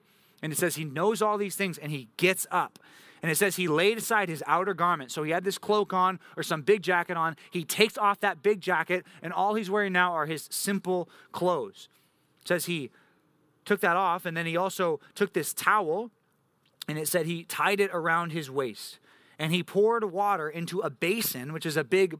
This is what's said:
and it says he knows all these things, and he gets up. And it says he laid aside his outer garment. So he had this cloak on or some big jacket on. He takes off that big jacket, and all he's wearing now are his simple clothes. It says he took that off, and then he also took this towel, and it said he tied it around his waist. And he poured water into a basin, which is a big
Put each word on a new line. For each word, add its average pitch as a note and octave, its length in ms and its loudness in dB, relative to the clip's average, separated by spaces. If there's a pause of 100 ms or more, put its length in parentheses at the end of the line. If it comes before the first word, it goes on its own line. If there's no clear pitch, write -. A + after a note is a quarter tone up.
(420)
and D#3 120 -4
it C#3 40 -4
says E3+ 200 0
he D#3+ 80 -6
knows E3+ 360 0
all G#3+ 160 2
these G3+ 200 -4
things, F#3+ 200 -2
and D3+ 140 -8
he C3+ 240 -8
gets F3+ 340 2
up. - 300 -2 (420)
And E3 80 -2
it D#3 60 2
says F#3+ 220 2
he F3+ 100 0
laid F3+ 300 4
aside G#3+ 320 0
his D#3 180 -6
outer F#3 260 2
garment. E3 380 0
So D#3 120 -4
he D#3 80 -2
had F3+ 120 0
this F#3+ 140 -4
cloak G#3 340 0
on F#3 300 0 (160)
or D#3+ 60 -4
some D#3+ 180 -2
big F#3 220 4
jacket F3 340 0
on. D#3+ 180 0 (160)
He E3+ 140 -4
takes - 320 2
off G3+ 240 2
that F3+ 200 0
big G3+ 200 2
jacket, F3 440 0 (160)
and E3 120 -8
all G3 220 2
he's G#3 140 -2
wearing G3+ 220 0
now F3+ 220 4
are D#3 120 2
his D#3 260 -6
simple F#3 580 -2 (240)
clothes. D#3+ 560 -2 (540)
It - 40 -14
says F3+ 200 0
he D#3 240 -4 (720)
took G3+ 160 0
that F3 160 4
off, F3+ 280 0
and E3 120 -6
then E3 80 -2
he E3 100 -2
also F3+ 460 0 (120)
took G3+ 200 -2
this D#3 180 -2
towel, F#3+ 580 0 (800)
and D3+ 100 -4
it D#3 80 -4
said E3 200 0
he E3 180 -6
tied F#3+ 380 0
it G3 100 2
around E3+ 400 0
his D3+ 180 -6
waist. C3 480 -4 (400)
And D#3+ 140 -2
he F3 100 2
poured G#3+ 440 2
water F#3 440 0
into E3+ 300 -6
a D#3+ 100 0
basin, E3 600 -2
which D#3+ 140 -8
is D#3 100 -2
a D#3 80 2
big F3+ 360 2